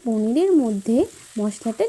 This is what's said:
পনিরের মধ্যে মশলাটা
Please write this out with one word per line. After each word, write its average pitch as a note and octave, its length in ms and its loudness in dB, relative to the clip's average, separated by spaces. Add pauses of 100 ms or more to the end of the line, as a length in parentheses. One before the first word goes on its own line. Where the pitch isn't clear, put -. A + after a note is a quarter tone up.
পনিরের A#3 500 0
মধ্যে A3+ 440 0 (400)
মশলাটা A3 520 -4